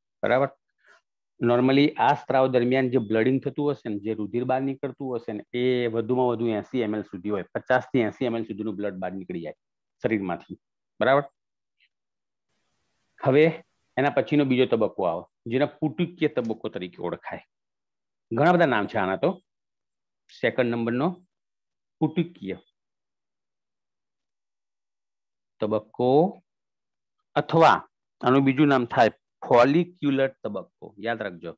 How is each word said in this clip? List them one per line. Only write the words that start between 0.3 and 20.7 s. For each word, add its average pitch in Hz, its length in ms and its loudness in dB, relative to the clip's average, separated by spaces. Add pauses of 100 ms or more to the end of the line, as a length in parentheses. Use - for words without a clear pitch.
normally 131 520 4
આ 123 220 2
સ્ત્રાવ 131 320 0
દરમિયાન 127 440 2
જે 127 80 2
બ્લીડિંગ 113 440 2
થતું 147 280 -4
હશે 135 180 -8
ને, 104 100 -6
જે 107 160 -6
રુધિર 107 300 -6
બહાર 131 160 -2
નીકળતું 135 560 -6
હશે 113 160 -8
ને, 104 200 -10
એ 123 340 0
વધુમાં 117 400 0
વધુ 117 200 0
એંસી 107 320 -4
એમ 107 160 -2
એલ 107 80 -4
સુધી 98 280 -8
હોય, 98 120 -2
પચાસ 123 400 -2
થી - 160 -4
એંસી 110 260 -2
એમ 120 120 -4
એલ 110 80 -6
સુધીનું 104 320 -8
blood 101 180 -6
બહાર 92 180 -8
નીકળી 92 280 -10
જાય 78 140 -12 (480)
શરીરમાંથી, 98 560 -4 (420)
બરાબર? 135 240 2 (2000)
હવે 151 440 4 (320)
એના 139 140 2
પછીનો 147 340 2
બીજો 127 220 4
તબક્કો 107 380 0
આવે, 87 200 -4 (220)
જેને 131 180 0
પુટુકીય 160 640 -4
તબક્કો 113 400 -4
તરીકે 90 340 -10
ઓળખાય. 85 420 -10 (880)
ઘણા 147 200 2
બધા 170 140 4
નામ 107 200 0
છે 110 120 -6
આના 95 180 0
તો. 180 260 -2 (920)
second 120 380 -2